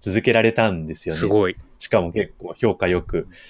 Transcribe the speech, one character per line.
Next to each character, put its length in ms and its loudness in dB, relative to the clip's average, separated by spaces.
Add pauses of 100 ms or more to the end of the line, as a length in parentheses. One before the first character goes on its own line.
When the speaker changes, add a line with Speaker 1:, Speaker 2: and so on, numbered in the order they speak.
Speaker 1:
続 220 -2
け 100 4
ら 100 6
れ 100 4
た 180 2
ん 160 -4
で 80 -8
す 140 -12
よ 60 -4
ね。 60 -6
Speaker 2:
す 60 -2
ご 220 4
い。 80 -6 (220)
Speaker 1:
し 100 -10
か 120 2
も 120 -4
結 260 -4
構 160 -12
評 200 0
価 140 -2
良 140 0
く。 260 -6 (220)